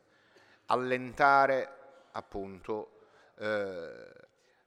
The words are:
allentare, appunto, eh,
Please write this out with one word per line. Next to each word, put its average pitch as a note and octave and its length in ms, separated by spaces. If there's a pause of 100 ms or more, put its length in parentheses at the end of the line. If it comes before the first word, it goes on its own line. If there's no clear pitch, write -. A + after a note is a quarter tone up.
(680)
allentare, B2+ 1040 (420)
appunto, G2 960 (320)
eh, G2 520 (760)